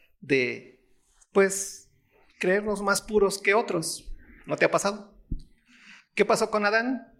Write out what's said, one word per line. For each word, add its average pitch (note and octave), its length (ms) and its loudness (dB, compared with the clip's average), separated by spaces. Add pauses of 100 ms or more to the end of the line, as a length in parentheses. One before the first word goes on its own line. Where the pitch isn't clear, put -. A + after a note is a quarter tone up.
(200)
de, B2+ 640 -2 (460)
pues, - 580 0 (520)
creernos G3+ 420 0
más G3 180 0
puros G3+ 400 0
que G3+ 140 2
otros. - 540 -2 (360)
¿No D3+ 120 -4
te F3 80 4
ha - 80 2
pasado? G3+ 420 -4 (1000)
¿Qué G3+ 100 2
pasó A3 260 0
con G#3 160 0
Adán? A#3 540 0